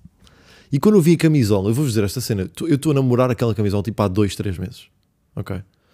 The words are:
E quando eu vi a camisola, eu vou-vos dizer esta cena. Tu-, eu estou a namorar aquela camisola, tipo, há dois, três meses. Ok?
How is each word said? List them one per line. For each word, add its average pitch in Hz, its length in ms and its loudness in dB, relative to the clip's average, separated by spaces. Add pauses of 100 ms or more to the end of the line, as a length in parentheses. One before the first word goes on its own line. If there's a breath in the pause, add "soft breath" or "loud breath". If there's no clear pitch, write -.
(720 soft breath)
E 143 100 -2
quando 214 160 4
eu 185 40 6
vi 165 140 6
a - 20 4
camisola, 107 540 2
eu 113 40 0
vou-vos 135 180 -2
dizer 107 120 0
esta 101 160 -4
cena. 98 280 -4
Tu-, - 180 -10
eu 160 80 2
estou 143 180 0
a - 20 0
namorar 127 360 2
aquela 120 240 -2
camisola, 101 280 0
tipo, 107 200 -4
há 101 60 2
dois, 98 260 0
três 95 240 -6
meses. - 300 -12 (480)
Ok? 98 260 -10 (320 soft breath)